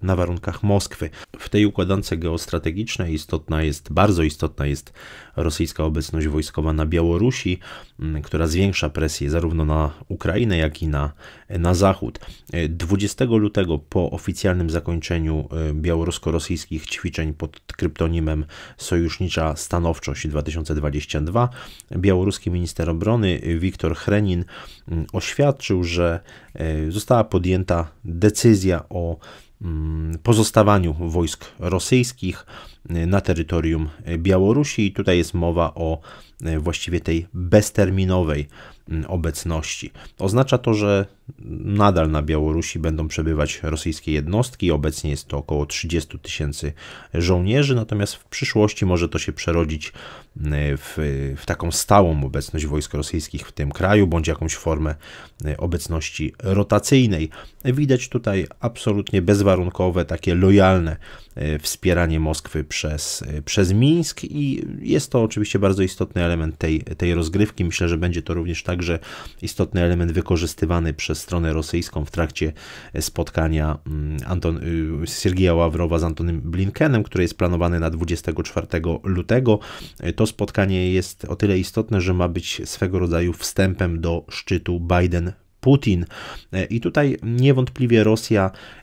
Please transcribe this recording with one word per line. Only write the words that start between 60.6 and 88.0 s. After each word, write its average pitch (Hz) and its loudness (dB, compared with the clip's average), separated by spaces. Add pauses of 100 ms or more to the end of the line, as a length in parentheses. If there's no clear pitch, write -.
y, 76 -2
wspieranie 85 2
Moskwy 78 -4
przez, - -6
y, 73 -8
przez 95 2
Mińsk 151 2
i 143 -4 (140)
jest - 0
to 120 4
oczywiście 107 0
bardzo 98 4
istotny 90 0
element 82 0
tej, 80 0
tej 85 -2
rozgrywki. 85 0
Myślę, 85 0
że 85 2
będzie 87 0
to - -4
również 85 -4
także 87 -2 (440)
istotny - 0
element 85 2
wykorzystywany 82 0
przez - -4
stronę 82 -2
rosyjską 80 -4
w - -10
trakcie 80 -2 (480)
spotkania, 80 -2
mm, 76 -6 (100)
Anton-, 85 -2 (440)
y, - -4
Siergieja 92 2
Ławrowa 82 2
z 82 0
Antonym 85 -2
Blinkenem, 98 0
które 92 0
jest - -4
planowane 85 2
na 80 0
dwudziestego 82 -2
czwartego - -4
lutego. 104 2 (460)
Y, 82 -2
to 110 2
spotkanie 95 0
jest - -2
o - -6
tyle 101 2
istotne, 107 0
że 92 2
ma 90 2
być 87 -6
swego 92 -2
rodzaju 87 2
wstępem 90 0
do 85 -2
szczytu 87 -2
Biden-Putin. 90 2 (500)
Y, 95 -2
i 113 -2
tutaj 147 0
niewątpliwie 127 4